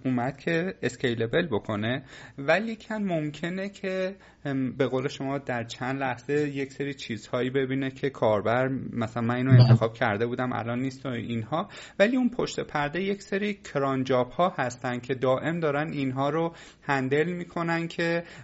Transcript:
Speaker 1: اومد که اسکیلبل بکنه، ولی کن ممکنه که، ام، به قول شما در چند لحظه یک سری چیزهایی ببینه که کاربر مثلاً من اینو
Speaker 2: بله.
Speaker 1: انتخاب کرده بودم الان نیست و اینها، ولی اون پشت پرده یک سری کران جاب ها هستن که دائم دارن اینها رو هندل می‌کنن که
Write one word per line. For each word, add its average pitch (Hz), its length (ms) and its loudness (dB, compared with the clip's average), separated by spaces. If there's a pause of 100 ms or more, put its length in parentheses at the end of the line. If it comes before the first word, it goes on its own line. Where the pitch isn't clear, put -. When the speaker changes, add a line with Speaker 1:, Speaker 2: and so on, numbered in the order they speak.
Speaker 1:
اومد 127 320 0
که 175 360 -2 (100)
اسکیلبل 117 680 0
بکنه، 110 520 -2 (340)
ولی 185 380 0
کن - 200 -10
ممکنه 180 760 -4
که، 190 460 -6 (300)
ام، 135 320 -2
به 135 100 2
قول 131 200 0
شما 139 300 -6
در 123 260 -4
چند 131 360 -6
لحظه 131 340 -4
یک 139 400 -2
سری 139 200 -6
چیزهایی 123 560 -4
ببینه 135 420 0
که 139 180 -4
کاربر 113 580 2 (260)
مثلاً 117 300 -2
من 120 120 0
اینو 127 160 2
Speaker 2:
بله. 123 100 12
Speaker 1:
انتخاب 117 320 8
کرده 110 320 2
بودم 123 280 -2
الان 117 260 -2
نیست 131 260 -6
و 139 40 -6
اینها، 117 600 -4 (300)
ولی 233 180 4
اون 247 120 4
پشت 151 300 -2
پرده 147 440 -2
یک 196 180 -2
سری 202 320 -2
کران 135 500 -2
جاب 127 260 2
ها 180 280 2
هستن 123 420 -2
که 135 160 -4
دائم 131 440 0
دارن 151 320 0
اینها 135 380 -2
رو 165 240 0 (280)
هندل 143 520 0
می‌کنن 170 540 -4
که 170 360 -2 (200)